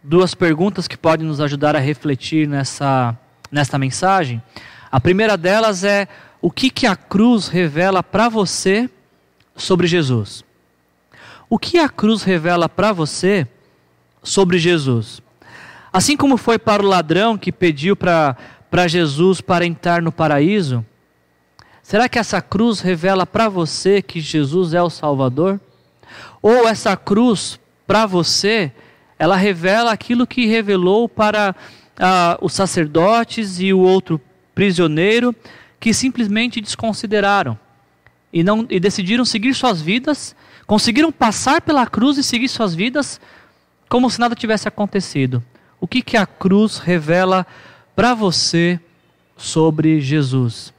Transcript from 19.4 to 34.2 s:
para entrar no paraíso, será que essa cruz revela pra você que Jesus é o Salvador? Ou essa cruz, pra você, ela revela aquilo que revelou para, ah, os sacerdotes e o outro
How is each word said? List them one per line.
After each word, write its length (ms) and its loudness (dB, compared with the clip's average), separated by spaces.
para 240 0
entrar 360 -2
no 100 -2
paraíso, 760 0
será 260 0
que 120 -2
essa 220 -2
cruz 400 -2
revela 440 0
pra 240 0
você 520 0
que 180 -12
Jesus 540 -2
é 80 2
o 80 0
Salvador? 680 -2
Ou 260 6
essa 280 0
cruz, 640 0
pra 180 2
você, 680 0
ela 200 2
revela 540 2
aquilo 360 -2
que 180 -2
revelou 640 0
para, 480 0
ah, 440 2
os 120 -4
sacerdotes 1080 0
e 140 2
o 60 4
outro 420 2